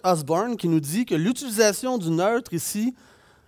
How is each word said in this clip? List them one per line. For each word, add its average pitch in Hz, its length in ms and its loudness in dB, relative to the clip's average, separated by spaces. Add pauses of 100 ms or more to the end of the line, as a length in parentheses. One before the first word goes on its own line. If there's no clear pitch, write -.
Osborne 180 540 0
qui 180 100 -2
nous 160 120 4
dit 165 260 -2
que 214 80 -4
l'utilisation 226 840 0
du 165 100 -4
neutre 196 440 0
ici 214 420 -4 (520)